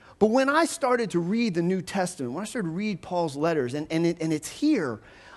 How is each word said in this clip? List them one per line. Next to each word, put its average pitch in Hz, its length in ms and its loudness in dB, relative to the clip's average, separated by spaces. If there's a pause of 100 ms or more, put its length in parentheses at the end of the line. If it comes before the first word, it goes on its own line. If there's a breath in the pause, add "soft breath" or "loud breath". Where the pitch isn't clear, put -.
(200 soft breath)
But 208 80 6
when 262 220 4
I 311 160 4
started 247 460 0
to 175 80 0
read 208 360 0
the 170 60 0
New 180 200 0
Testament, 175 520 -4
when 165 80 -6
I 220 40 -6
started 214 220 -4
to 160 60 -6
read 202 280 -4
Paul's 170 340 -2
letters, 147 380 0
and, 151 160 -4
and, 165 160 2
it, 170 160 2
and 160 100 0
it's 151 180 -4
here, 175 500 0 (380 loud breath)